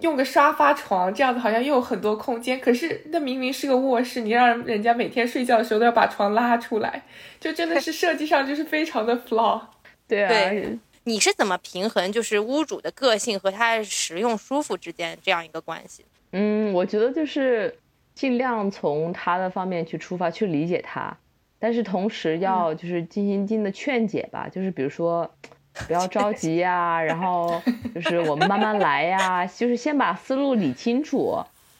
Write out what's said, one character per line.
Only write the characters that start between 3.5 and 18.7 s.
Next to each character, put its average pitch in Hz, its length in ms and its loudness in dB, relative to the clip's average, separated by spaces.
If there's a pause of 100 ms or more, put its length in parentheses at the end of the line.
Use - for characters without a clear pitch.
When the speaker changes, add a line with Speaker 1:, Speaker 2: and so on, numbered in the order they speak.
Speaker 1:
是 277 160 -6
个 269 80 2
卧 254 300 2
室， 247 160 -6
你 214 120 -2
让 240 340 4
人 220 160 -2
家 233 100 4
每 233 160 0
天 240 180 0
睡 247 160 -2
觉 247 140 4
的 220 80 4
时 240 80 -2
候 214 80 2
都 233 60 4
要 240 40 4
把 220 160 4
床 202 280 0
拉 240 240 4
出 240 220 -4
来， - 220 -4 (380)
就 320 100 -4
真 330 160 -2
的 330 140 0
是 320 100 -4
设 320 240 0
计 311 120 -4
上 294 200 4
就 277 80 -2
是 302 80 -2
非 311 220 -2
常 226 220 -2
的 233 120 2
flaw。 226 400 0 (260)
Speaker 2:
<laughs> - 220 -20
对 202 160 0
啊。 196 60 2
Speaker 3:
对。 214 500 0 (260)
你 226 140 -2
是 339 140 2
怎 262 140 2
么 185 100 0
平 180 320 -4
衡 196 240 0
就 226 100 0
是 214 160 0
屋 254 240 0
主 214 200 -6
的 165 80 -4
个 240 260 2
性 202 240 -2
和 190 100 0
他 226 320 0
实 175 360 -6
用 226 180 0
舒 269 240 -4
服 226 160 -4
之 170 160 -10
间 170 300 -8
这 - 80 0
样 175 120 2
一 165 60 -12
个 160 100 -8
关 165 300 -10
系？ - 160 -20 (280)
Speaker 2:
嗯， 208 420 0
我 180 100 2
觉 190 140 -2
得 233 120 2
就 311 140 -2
是 254 500 0 (400)
尽 262 220 -2
量 233 340 -2